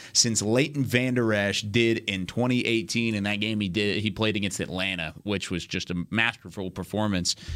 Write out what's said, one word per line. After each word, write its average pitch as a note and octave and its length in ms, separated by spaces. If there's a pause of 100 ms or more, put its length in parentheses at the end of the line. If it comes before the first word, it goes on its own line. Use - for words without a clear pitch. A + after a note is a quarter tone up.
(120)
since A#2 300
Leighton C#3 420
Vander B2 500
Esch G2+ 280
did A2+ 360 (100)
in F#2+ 180
twenty B2 400
eighteen. A2+ 480
In G2+ 100
that G#2 160
game G#2+ 200
he G#2 80
did, G2+ 340
he G#2+ 80
played G#2+ 260
against G2+ 240
Atlanta, F2+ 540 (100)
which G2+ 260
was F2 160
just - 240
a F2 200
masterful G#2 600
performance G2 680 (200)